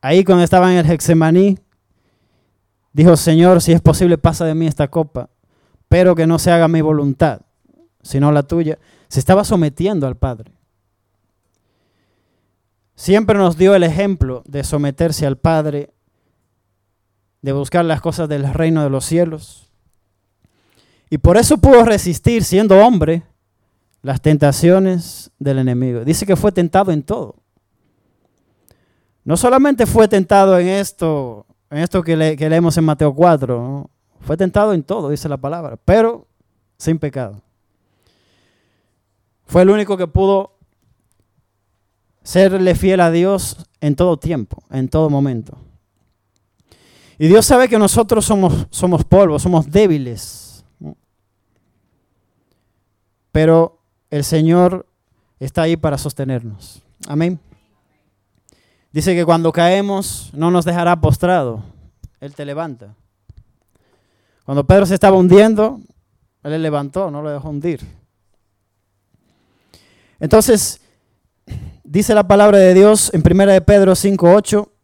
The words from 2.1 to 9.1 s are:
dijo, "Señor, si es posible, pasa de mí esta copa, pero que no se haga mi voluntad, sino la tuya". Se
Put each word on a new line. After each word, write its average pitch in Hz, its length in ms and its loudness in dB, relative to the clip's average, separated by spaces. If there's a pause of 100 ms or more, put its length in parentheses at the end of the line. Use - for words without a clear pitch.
dijo, 160 240 4
"Señor, 170 440 2
si 170 120 0
es 165 80 2
posible, 175 360 2
pasa 165 300 -2
de 156 80 -4
mí 160 120 -2
esta 151 220 -4
copa, 151 400 -6 (600)
pero 180 260 4
que 160 120 -2
no 165 120 0
se 175 120 -2
haga 170 180 2
mi 165 120 0
voluntad, 147 640 -2 (600)
sino 143 300 -2
la 147 100 0
tuya". 160 360 -6 (300)
Se - 120 -4